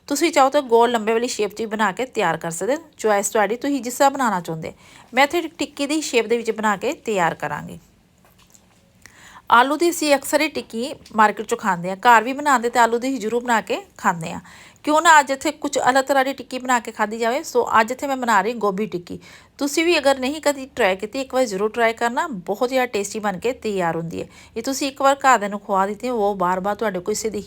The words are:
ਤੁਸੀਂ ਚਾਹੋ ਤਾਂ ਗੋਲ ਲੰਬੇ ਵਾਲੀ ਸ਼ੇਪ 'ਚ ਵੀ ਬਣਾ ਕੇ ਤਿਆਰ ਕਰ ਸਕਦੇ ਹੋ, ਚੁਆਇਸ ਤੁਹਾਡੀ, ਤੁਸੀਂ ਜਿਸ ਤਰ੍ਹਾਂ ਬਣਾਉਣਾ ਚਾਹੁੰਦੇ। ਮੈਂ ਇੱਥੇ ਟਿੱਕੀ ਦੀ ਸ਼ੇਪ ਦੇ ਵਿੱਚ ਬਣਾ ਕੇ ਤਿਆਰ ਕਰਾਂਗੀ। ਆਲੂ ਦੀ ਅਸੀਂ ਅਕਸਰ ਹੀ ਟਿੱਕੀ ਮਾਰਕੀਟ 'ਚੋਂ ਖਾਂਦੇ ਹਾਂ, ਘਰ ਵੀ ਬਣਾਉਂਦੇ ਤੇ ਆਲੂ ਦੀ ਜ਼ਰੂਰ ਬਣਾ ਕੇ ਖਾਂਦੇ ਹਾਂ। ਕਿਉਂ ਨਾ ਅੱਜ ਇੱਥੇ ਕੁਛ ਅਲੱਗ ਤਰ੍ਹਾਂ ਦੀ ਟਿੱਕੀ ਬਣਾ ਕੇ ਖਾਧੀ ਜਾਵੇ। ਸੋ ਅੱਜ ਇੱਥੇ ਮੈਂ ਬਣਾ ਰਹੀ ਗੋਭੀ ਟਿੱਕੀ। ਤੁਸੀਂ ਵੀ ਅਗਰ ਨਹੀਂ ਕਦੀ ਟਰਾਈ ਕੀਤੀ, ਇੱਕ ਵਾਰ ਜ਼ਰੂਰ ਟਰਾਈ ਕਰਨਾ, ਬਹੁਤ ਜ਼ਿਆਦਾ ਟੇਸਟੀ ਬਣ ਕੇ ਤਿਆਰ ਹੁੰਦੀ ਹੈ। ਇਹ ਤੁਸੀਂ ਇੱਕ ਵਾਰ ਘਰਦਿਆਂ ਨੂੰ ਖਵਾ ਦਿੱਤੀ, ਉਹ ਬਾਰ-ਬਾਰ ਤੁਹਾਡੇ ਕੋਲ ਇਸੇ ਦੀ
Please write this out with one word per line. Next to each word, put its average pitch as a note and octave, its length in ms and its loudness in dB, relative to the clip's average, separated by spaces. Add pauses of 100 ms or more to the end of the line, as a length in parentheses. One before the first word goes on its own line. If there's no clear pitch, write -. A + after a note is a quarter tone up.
ਤੁਸੀਂ D4+ 240 0
ਚਾਹੋ C4+ 180 6
ਤਾਂ D4 120 2
ਗੋਲ A#3 300 4
ਲੰਬੇ A3 200 0
ਵਾਲੀ A#3 160 0
ਸ਼ੇਪ G#3 240 -4
'ਚ G3+ 80 -16
ਵੀ A3+ 60 -4
ਬਣਾ G#3+ 260 -2
ਕੇ A3+ 140 -6
ਤਿਆਰ F3+ 320 -2
ਕਰ E3+ 140 -8
ਸਕਦੇ G3+ 240 -2
ਹੋ, E4 60 -12 (160)
ਚੁਆਇਸ G#3 320 0
ਤੁਹਾਡੀ, G#3+ 260 0
ਤੁਸੀਂ C#4 260 -4
ਜਿਸ B3 120 -8
ਤਰ੍ਹਾਂ C#4 180 4
ਬਣਾਉਣਾ A#3 300 -2
ਚਾਹੁੰਦੇ। E3 320 -10 (400)
ਮੈਂ B3+ 100 4
ਇੱਥੇ E4+ 180 0
ਟਿੱਕੀ C#4+ 460 -6
ਦੀ D4+ 140 -2
ਸ਼ੇਪ A3+ 260 0
ਦੇ A#3 100 2
ਵਿੱਚ A3+ 140 -4
ਬਣਾ G#3+ 260 -2
ਕੇ A3+ 160 -4
ਤਿਆਰ F3+ 400 -2
ਕਰਾਂਗੀ। E3 460 -10 (1700)
ਆਲੂ C4 260 6
ਦੀ E4+ 120 2
ਅਸੀਂ D4+ 260 2
ਅਕਸਰ C#4+ 260 0
ਹੀ D#4 60 0
ਟਿੱਕੀ C4 460 -8 (220)
ਮਾਰਕੀਟ G#3+ 300 2
'ਚੋਂ A#3 120 -2
ਖਾਂਦੇ F3+ 320 -4
ਹਾਂ, F#3+ 80 -6
ਘਰ A3+ 260 6
ਵੀ C4 100 -4
ਬਣਾਉਂਦੇ C4 360 0
ਤੇ A#3+ 100 0
ਆਲੂ A#3 180 4
ਦੀ C4 200 -4
ਜ਼ਰੂਰ A3 260 -4
ਬਣਾ A#3 180 0
ਕੇ D#4+ 200 -6 (160)
ਖਾਂਦੇ E3+ 360 -2
ਹਾਂ। E3 60 -12 (440)
ਕਿਉਂ D4+ 180 4
ਨਾ E4 180 8
ਅੱਜ C4+ 120 0
ਇੱਥੇ C4+ 200 -2
ਕੁਛ - 280 -6 (100)
ਅਲੱਗ C4 160 2
ਤਰ੍ਹਾਂ C4+ 200 2
ਦੀ C4+ 80 -4
ਟਿੱਕੀ B3+ 260 -10
ਬਣਾ B3+ 200 0
ਕੇ A3+ 120 -10
ਖਾਧੀ A3 260 -4
ਜਾਵੇ। A#3+ 260 -2
ਸੋ - 260 -2 (120)
ਅੱਜ A3 100 0
ਇੱਥੇ B3+ 160 -6
ਮੈਂ C4+ 100 -2
ਬਣਾ A#3 240 2
ਰਹੀ A3+ 120 -2
ਗੋਭੀ G#3 320 -2
ਟਿੱਕੀ। F3 340 -10 (380)
ਤੁਸੀਂ D4 280 -2
ਵੀ E4+ 120 4
ਅਗਰ C#4 220 2
ਨਹੀਂ C#4+ 220 -4
ਕਦੀ C#4 340 -2
ਟਰਾਈ F#3+ 200 2
ਕੀਤੀ, A3 260 -8
ਇੱਕ C4 120 -8
ਵਾਰ B3+ 120 2
ਜ਼ਰੂਰ G#3 240 -2
ਟਰਾਈ A3+ 240 0
ਕਰਨਾ, A#3+ 340 -2
ਬਹੁਤ G#3 420 -4
ਜ਼ਿਆਦਾ B3+ 160 0
ਟੇਸਟੀ G#3+ 340 -6
ਬਣ G3+ 180 -4
ਕੇ A3+ 160 -2
ਤਿਆਰ F#3+ 420 -2
ਹੁੰਦੀ E3+ 260 -6
ਹੈ। F3+ 60 -12 (300)
ਇਹ A3+ 60 -8
ਤੁਸੀਂ C4+ 240 -4
ਇੱਕ C#4 140 -8
ਵਾਰ C#4 140 4
ਘਰਦਿਆਂ B3 340 2
ਨੂੰ G3+ 100 -8
ਖਵਾ G3 280 0
ਦਿੱਤੀ, G#3+ 220 -6
ਉਹ G#3 260 0
ਬਾਰ-ਬਾਰ F#3 400 -2
ਤੁਹਾਡੇ G#3 240 -4
ਕੋਲ F3+ 120 -6
ਇਸੇ G#3+ 180 -4
ਦੀ G#3 180 -8